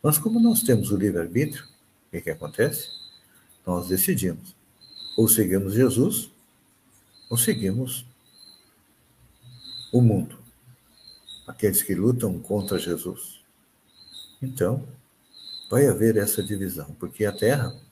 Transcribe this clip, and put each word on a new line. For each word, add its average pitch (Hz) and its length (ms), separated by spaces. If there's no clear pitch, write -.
Mas 151 160
como 226 220
nós 226 240
temos 110 260
o 101 60
livre-arbítrio, 92 680
o - 460
que 87 100
que - 80
acontece? 80 580
Nós 87 220
decidimos, 92 680
ou 110 100
seguimos 98 460
Jesus, 127 580
ou 120 80
seguimos 117 680
o 123 100
mundo, 98 380
aqueles 98 380
que 98 100
lutam 104 460
contra 98 400
Jesus. - 640
Então, 127 460
vai 135 160
haver 110 320
essa 101 240
divisão, 95 580
porque - 260
a 101 60
Terra 123 480